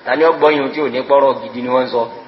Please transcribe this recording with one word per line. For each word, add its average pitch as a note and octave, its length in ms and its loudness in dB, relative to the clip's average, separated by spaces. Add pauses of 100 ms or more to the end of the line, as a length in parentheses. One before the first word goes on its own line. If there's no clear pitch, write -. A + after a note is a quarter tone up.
Ta B2 140 -2
ni D#3 80 2
ó E3 100 6
gbọ́ D3+ 180 4
yín C#3 200 -2
tí D3+ 100 -6
ò C#3+ 80 -2
ní B2 120 -4
pọ́rọ̀ C3+ 400 2
gidi B2 200 -10
ni B2+ 80 -6
wọ́n B2+ 180 0
sọ? A#2 160 -2 (240)